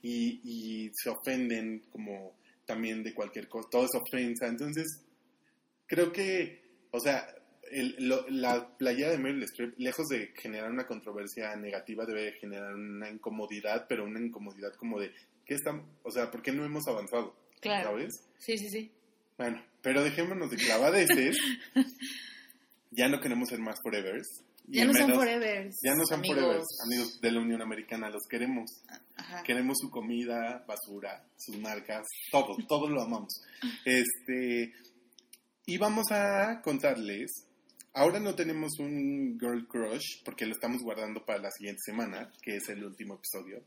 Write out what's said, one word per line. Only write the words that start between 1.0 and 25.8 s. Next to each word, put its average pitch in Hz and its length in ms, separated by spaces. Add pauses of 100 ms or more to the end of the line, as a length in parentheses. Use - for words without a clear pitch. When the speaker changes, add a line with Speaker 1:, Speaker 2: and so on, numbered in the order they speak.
Speaker 1:
ofenden 113 680 (140)
como 98 420 (300)
también 113 380
de 107 100
cualquier 104 340
cosa, 113 240
todo 123 140
es 127 100
ofensa. 120 520
Entonces, 147 540 (880)
creo 165 240
que, 190 500 (300)
o 120 80
sea, 139 260 (460)
el, 135 240 (120)
lo, 131 220
la 123 480
playera 131 340
de 165 60
Meryl 135 260
Streep, 120 360
lejos 127 300
de 113 280
generar 110 320
una 127 160
controversia 107 720
negativa, 104 500
debe 107 280
generar 101 420
una 104 340
incomodidad, 107 800
pero 113 160
una 107 140
incomodidad 101 560
como 113 240
de, 98 120 (320)
¿qué 143 120
está, 147 160 (320)
o 117 80
sea, 120 180
por 117 140
qué 135 80
no 143 140
hemos 147 220
avanzado? 110 480 (260)
Speaker 2:
Claro. 202 300
Speaker 1:
¿Sabes? 143 220 (240)
Speaker 2:
Sí, 226 220
sí, 208 100
sí. 220 220 (480)
Speaker 1:
Bueno, 117 240 (180)
pero 135 220
dejémonos 165 480
de 117 60
clavadeces. 139 800 (380)
Speaker 2:
<laughs> 262 140 (1040)
Speaker 1:
Ya 123 180
no 139 100
queremos 123 300
ser 117 100
más 110 220
forevers. 104 460 (400)
Y 277 100
Speaker 2:
Ya 233 60
Speaker 1:
en 254 60
Speaker 2:
no - 40
son - 140
Speaker 1:
menos, 254 160
Speaker 2:
forevers, 214 600